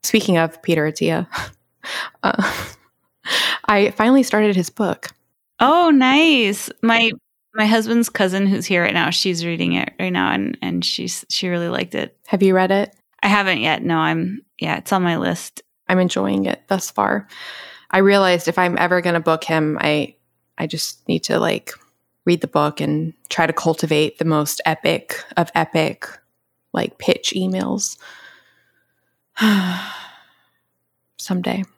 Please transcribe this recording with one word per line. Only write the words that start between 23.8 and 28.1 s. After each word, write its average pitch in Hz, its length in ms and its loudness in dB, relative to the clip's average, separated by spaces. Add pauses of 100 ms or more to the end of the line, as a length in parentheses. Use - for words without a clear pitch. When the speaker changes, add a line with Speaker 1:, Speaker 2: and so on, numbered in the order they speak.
Speaker 1:
the 165 80 -2
most 151 400 0
epic - 580 -4 (140)
of 170 160 0
epic, 160 520 -2 (680)
like, - 240 -4
pitch - 360 -2
emails. 185 640 -4 (1400)